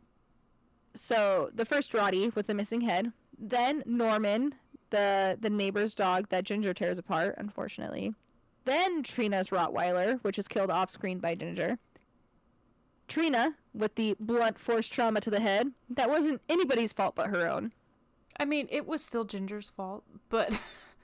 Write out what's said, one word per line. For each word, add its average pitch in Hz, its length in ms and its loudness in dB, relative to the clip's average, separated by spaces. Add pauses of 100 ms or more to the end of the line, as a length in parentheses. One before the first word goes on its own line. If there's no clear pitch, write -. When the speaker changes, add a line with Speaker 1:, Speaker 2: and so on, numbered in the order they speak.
(920)
Speaker 1:
so 202 600 2
the 226 120 -2
first 285 260 0
Rottie 202 440 2
with 208 120 -2
the 214 60 0
missing 208 260 -2
head, 220 320 2 (260)
then 247 480 0
Norman, 226 720 2 (360)
the, 196 500 4
the 220 80 0
neighbor's 208 440 0
dog 185 360 2
that 185 160 0
Ginger 202 280 0
tears 180 260 -2
apart, 165 380 -2
unfortunately. - 760 -6 (480)
Then 330 400 0
Trina's 202 460 -2
Rottweiler, 180 760 0
which 202 160 -2
is 190 80 -4
killed 196 220 0
off 180 200 2
screen 185 300 -6
by 170 160 0
Ginger. 180 420 -4 (1300)
Trina 294 460 2 (180)
with 214 220 -2
the 220 240 0
blunt 226 400 0
force 226 280 0
trauma 226 340 0
to - 100 -4
the 202 100 2
head. 220 300 2 (180)
That 247 200 2
wasn't 302 380 2
anybody's 254 460 2
fault - 220 0
but 170 120 0
her 175 220 0
own. 214 240 -2 (680)
Speaker 2:
I 294 60 0
mean, 285 260 0
it 294 140 -2
was 311 180 -4
still 226 220 -2
Ginger's 202 440 -8
fault, 190 340 -10 (260)
but 226 220 0 (520)